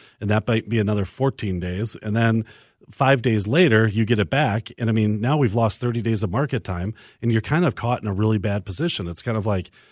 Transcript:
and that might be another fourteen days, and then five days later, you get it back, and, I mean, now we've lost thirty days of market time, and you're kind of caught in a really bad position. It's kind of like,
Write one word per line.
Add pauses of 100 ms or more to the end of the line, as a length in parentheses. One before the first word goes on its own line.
(200)
and
that
might
be
another
fourteen
days,
and
then (440)
five
days
later,
you
get
it
back,
and,
I
mean,
now
we've
lost
thirty
days
of
market
time, (260)
and
you're
kind
of
caught
in
a
really
bad
position.
It's
kind
of
like, (200)